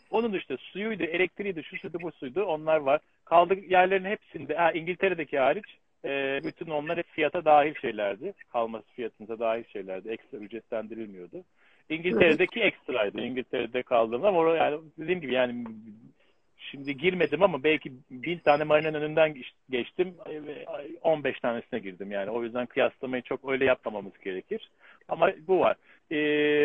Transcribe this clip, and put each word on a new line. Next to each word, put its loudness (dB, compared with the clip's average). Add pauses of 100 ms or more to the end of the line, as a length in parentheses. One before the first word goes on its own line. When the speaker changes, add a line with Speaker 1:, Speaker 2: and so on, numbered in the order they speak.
(100)
Speaker 1:
Onun 0
dışında -6
suyuydu, -6
elektriğiydi, -4
şu -14
suydu, -10
bu -8
suydu, -6
onlar 0
var. 2 (240)
Kaldık 4
yerlerin 4
hepsinde, -6
ha, 2
İngiltere'deki -2
hariç, 2 (400)
e, -2
bütün -10
onlar -4
hep -4
fiyata -2
dahil 6
şeylerdi. -4 (200)
Kalması -4 (100)
fiyatınıza -10
dahil -2
şeylerdi. -10
Ekstra -10
ücretlendirilmiyordu. -12 (440)
İngiltere'deki 4
Speaker 2:
Hı 0
hı. 4
Speaker 1:
ekstraydı. -2
İngiltere'de -4
kaldığımda 2
orada 4
yani 2 (200)
dediğim -2
gibi -4
yani 0 (920)
şimdi -8
girmedim 2
ama 4
belki 2 (180)
bin -6
tane 4
marinanın 2
önünden 2
geç-, -16 (180)
geçtim. -2 (160)
E, -12 (360)
on 2
beş -2
tanesine -2
girdim -10
yani. -4
O -2
yüzden -4
kıyaslamayı -2
çok -8
öyle 2
yapmamamız 0 (120)
gerekir. -8 (380)
Ama 2 (160)
bu 4
var. 4 (340)
E, -2 (460)